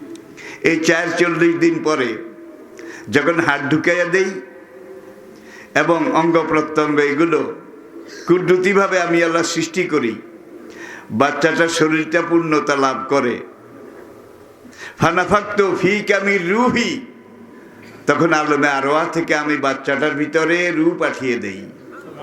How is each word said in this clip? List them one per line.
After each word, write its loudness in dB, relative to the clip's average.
এই 4
চার 2
চল্লিশ 2
দিন 2
পরে 0
যখন 2
হাড় 2
ঢুকাইয়া 2
দেই 0
এবং 2
অঙ্গ 2
প্রত্যঙ্গ 0
এগুলো 0
কুদরতিভাবে 2
আমি 2
আল্লাহ 2
সৃষ্টি -2
করি, -2
বাচ্চাটার 2
শরীরটা 0
পূর্ণতা 2
লাভ 0
করে। 0
ফানাফাক্তু 2
ফীকা 2
মির 0
রূহি, 0
তখন 2
আলমে 2
আরওয়াহ 0
থেকে -2
আমি -2
বাচ্চাটার -2
ভিতরে 0
রূহ 2
পাঠিয়ে -2
দেই। -10